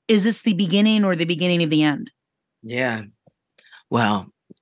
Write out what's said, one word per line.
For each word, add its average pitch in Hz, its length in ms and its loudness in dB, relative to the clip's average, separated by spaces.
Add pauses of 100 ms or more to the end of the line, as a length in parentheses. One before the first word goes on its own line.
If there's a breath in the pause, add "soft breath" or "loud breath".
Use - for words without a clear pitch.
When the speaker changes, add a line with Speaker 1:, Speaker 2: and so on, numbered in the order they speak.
Speaker 1:
is 214 160 4
this 226 180 -2
the 220 120 0
beginning 202 500 2
or 185 100 0
the 170 100 -2
beginning 170 380 0
of 160 80 -2
the 156 140 2
end? 147 260 -2 (520)
Speaker 2:
Yeah. 117 400 -4 (880 soft breath)
Well, 101 420 0 (300)